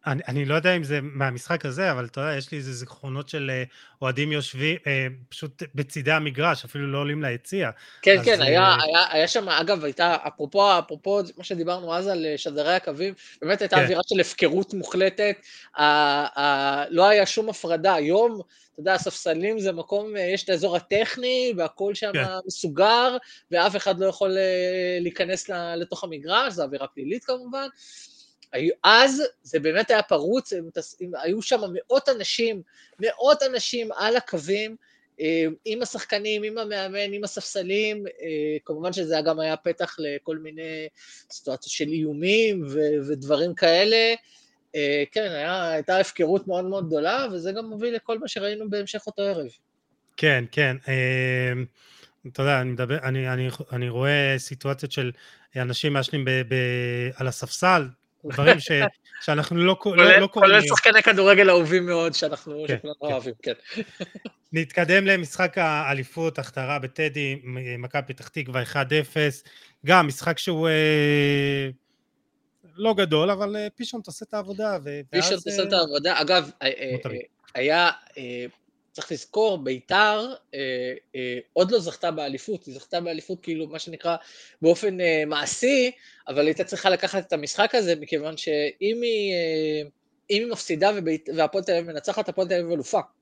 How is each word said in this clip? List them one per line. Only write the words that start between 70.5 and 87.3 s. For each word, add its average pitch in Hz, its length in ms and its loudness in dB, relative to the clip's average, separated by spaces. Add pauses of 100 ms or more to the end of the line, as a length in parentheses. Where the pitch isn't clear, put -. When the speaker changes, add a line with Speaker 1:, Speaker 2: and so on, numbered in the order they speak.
Speaker 1:
אה, 147 1000 2 (1080)
לא 214 180 0
גדול, 175 360 2
אבל, 202 260 -2
אה, 208 200 -6
פישון 233 260 -10
תעשה 185 280 -16
את - 40 -12
העבודה, 202 500 -4
ו-, 143 160 -10 (100)
Speaker 2:
פישון 175 220 0
Speaker 1:
ואז, 180 120 -4
Speaker 2:
תעשה 196 200 -2
את 196 100 0
Speaker 1:
אה, 190 40 4
Speaker 2:
העבודה. 147 440 0
אגב, 156 300 2 (100)
אה, 135 60 0
אה, 135 220 -4
Speaker 1:
כמו 127 80 -4
תמיד. 123 240 -8
Speaker 2:
אה, - 400 -10
היה, 160 280 4 (280)
אה, 123 280 -10 (460)
צריך - 200 -12
לזכור, 208 460 -2
ביתר, 208 760 0 (200)
אה, 139 60 -12 (560)
אה, 127 220 -6 (160)
עוד 185 180 2
לא 233 80 2
זכתה 170 320 -6
באליפות, 156 540 -8
היא 131 100 -16
זכתה 170 260 -6
באליפות 175 400 -8
כאילו, 160 260 -6
מה 156 120 -12
שנקרא, 170 360 -4 (460)
באופן, 180 400 4
אה, 160 260 2
מעשי, 247 640 2 (360)
אבל 143 180 2
הייתה 156 180 2
צריכה 190 260 0
לקחת 185 380 0
את - 60 -2